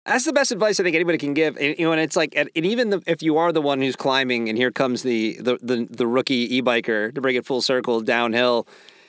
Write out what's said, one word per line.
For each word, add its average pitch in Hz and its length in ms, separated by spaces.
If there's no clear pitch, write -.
That's 240 200
the 311 60
best 269 220
advice 208 260
I 196 40
think 175 120
anybody 170 220
can 143 160
give. 151 240
And, 147 200
you 165 80
know, 160 60
and 160 80
it's 156 160
like, 156 200
and, 147 200
and 160 100
even 226 260
the, 185 160
if 165 140
you 156 160
are 170 140
the 160 100
one 139 200
who's 135 160
climbing 127 500
and 110 100
here 123 140
comes 127 320
the, 113 380
the, 123 200
the, 120 280
the 117 180
rookie 123 500
e-biker 117 560
to 147 60
bring 131 160
it 120 100
full 127 160
circle 123 400
downhill, 120 640